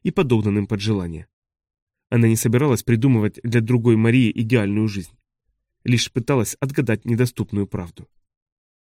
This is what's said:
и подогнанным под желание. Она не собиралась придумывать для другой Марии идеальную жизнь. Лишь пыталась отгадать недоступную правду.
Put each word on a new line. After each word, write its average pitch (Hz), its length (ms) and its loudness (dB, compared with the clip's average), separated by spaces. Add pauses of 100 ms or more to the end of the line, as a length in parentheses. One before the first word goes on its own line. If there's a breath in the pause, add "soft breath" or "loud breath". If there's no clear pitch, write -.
и - 100 -2
подогнанным 107 540 0
под 104 140 -4
желание. 90 480 -4 (800)
Она 117 180 4
не 113 80 4
собиралась 120 460 0
придумывать 113 640 0
для 120 180 0
другой 117 340 2
Марии 117 380 2
идеальную 110 540 0
жизнь. 101 280 -8 (680)
Лишь 120 280 0
пыталась 127 480 -2
отгадать 135 460 -4
недоступную 113 640 -2
правду. 87 400 -12 (760)